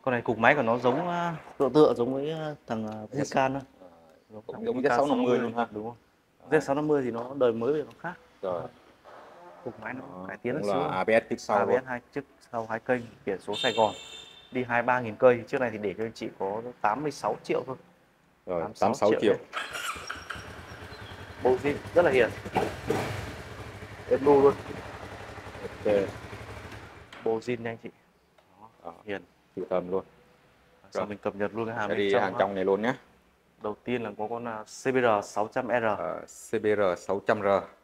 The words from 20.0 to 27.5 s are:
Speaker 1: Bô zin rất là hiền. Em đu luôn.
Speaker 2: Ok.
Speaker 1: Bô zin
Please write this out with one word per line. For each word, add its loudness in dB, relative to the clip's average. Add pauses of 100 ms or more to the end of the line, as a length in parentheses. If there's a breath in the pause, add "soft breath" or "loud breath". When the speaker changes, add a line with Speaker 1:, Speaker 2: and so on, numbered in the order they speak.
Speaker 1:
Bô 4 (120)
zin 0 (200)
rất 8
là 6
hiền. 6 (1800)
Em 2
đu 8
luôn. 8 (1300)
Speaker 2:
Ok. 4 (1300)
Speaker 1:
Bô 0
zin -4